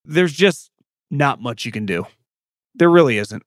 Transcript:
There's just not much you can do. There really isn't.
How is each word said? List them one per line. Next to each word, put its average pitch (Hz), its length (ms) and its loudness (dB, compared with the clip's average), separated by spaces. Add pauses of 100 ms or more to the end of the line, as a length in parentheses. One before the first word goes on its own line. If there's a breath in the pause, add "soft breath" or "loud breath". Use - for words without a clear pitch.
There's 160 260 -2
just 175 380 -2 (400)
not 143 300 -2
much 117 240 -10
you 117 80 -10
can 107 140 -8
do. 87 200 -4 (680)
There 170 160 4
really 151 280 4
isn't. 104 280 -10